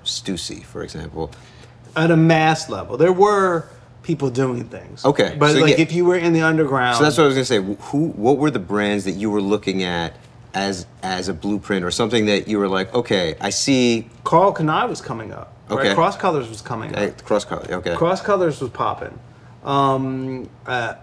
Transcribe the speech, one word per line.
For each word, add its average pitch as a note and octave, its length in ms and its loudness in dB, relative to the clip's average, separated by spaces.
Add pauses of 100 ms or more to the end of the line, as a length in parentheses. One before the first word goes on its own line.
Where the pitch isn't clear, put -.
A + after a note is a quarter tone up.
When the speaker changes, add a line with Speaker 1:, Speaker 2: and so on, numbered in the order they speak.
Speaker 1:
Stussy, - 600 -8
for - 180 -12
example. D#2+ 480 -10 (640)
Speaker 2:
At D#3+ 160 2
a E3+ 60 6
mass D#3+ 520 4
level, F#2+ 280 -6
there E3+ 160 6
were F#3 560 2 (340)
people C#3+ 260 -2
doing B2 360 -2
things. - 400 -10
Speaker 1:
Okay, C#3 340 2
Speaker 2:
But, D3 140 6
Speaker 1:
so C3+ 80 4
Speaker 2:
like, D3+ 180 6
Speaker 1:
yeah. E3 40 6
Speaker 2:
if D#3 100 -2
you F3 120 2
were F3+ 120 4
in E3+ 160 2
the D#3+ 100 4
underground C3+ 540 2
Speaker 1:
So C3+ 80 4
that's D3+ 120 4
what D#3+ 80 6
I - 20 8
was C3+ 100 4
gonna C3 80 2
say. A#2+ 160 2
Wh-, G2 200 -6 (100)
who, D#3 180 0
what B2+ 300 2
were D3 120 2
the B2+ 80 -2
brands G2+ 460 -2
that F#2 80 -4
you G2+ 180 -4
were G#2 100 0
looking G2 440 -2
at E2+ 300 -4 (380)
as, F#2+ 340 -4 (160)
as F#2 260 -4
a F#2 60 -4
blueprint G2 500 -4
or F2+ 60 -4
something A2 360 0
that G2+ 220 0
you G#2+ 100 0
were G2 100 2
like, F#2+ 240 -2
"Okay, F#2+ 480 0
I G2+ 100 -4
see." A#2+ 580 0 (160)
Speaker 2:
Karl F#3 280 4
Kani E3+ 360 0
was F3 120 -8
coming A2 320 -10
up, - 200 -16 (160)
right? A2+ 120 -2
Speaker 1:
Okay. G#2 140 2
Speaker 2:
Cross F#3 220 0
Colors D3+ 320 -2
was A2 120 -14
coming A2 320 -8
Speaker 1:
Hey, G2+ 160 -2
Speaker 2:
up. - 160 -14
Speaker 1:
Cross G#2 200 0
Colors, - 260 -8
okay. F2 240 -4
Speaker 2:
Cross F3+ 280 0
Colors F#3 380 0
was B2+ 100 -6
popping. - 480 -6 (460)
Um, C3 840 -2 (180)
uh, A#2+ 360 -4